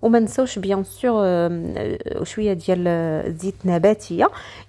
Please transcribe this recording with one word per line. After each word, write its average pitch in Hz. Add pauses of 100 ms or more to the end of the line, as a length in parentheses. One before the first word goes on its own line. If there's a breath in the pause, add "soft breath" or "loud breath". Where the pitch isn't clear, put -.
وما 233
نساوش 233
بيان 196
سور، 226
آم، 170
آه، -
شويه 214
ديال، 180
آه، 165
زيت 180 (100)
نباتيه. 185 (380 loud breath)